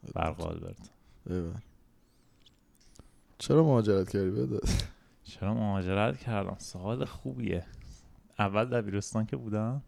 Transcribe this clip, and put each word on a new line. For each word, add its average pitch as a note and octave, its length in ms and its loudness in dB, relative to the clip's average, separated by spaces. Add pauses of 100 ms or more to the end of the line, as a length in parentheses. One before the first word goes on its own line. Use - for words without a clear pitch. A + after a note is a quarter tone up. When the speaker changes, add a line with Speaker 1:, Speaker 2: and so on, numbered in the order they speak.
(140)
Speaker 1:
برق D#2+ 260 -2
آلبرتا. E2 500 -8 (360)
Speaker 2:
ایول. F2 280 -4 (1800)
چرا D3+ 260 6
مهاجرت G#2+ 460 4
کردی F#2+ 200 2
بده؟ A#2+ 300 0 (640)
Speaker 1:
چرا G2+ 300 -4
مهاجرت G#2 640 0
کردم؟ G2 400 -2
سوال A2 460 -4
خوبیه. B2 600 -4 (720)
اول G#2 260 2
دبیرستان A2 600 0
که C#3 100 -4
بودم A2+ 520 -2